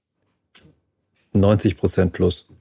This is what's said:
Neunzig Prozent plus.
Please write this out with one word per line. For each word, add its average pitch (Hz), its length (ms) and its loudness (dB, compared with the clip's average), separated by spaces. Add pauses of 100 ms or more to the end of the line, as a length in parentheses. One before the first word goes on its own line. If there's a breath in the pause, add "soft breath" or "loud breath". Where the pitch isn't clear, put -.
(1300)
Neunzig 101 420 2
Prozent 92 380 -2
plus. - 340 -4 (140)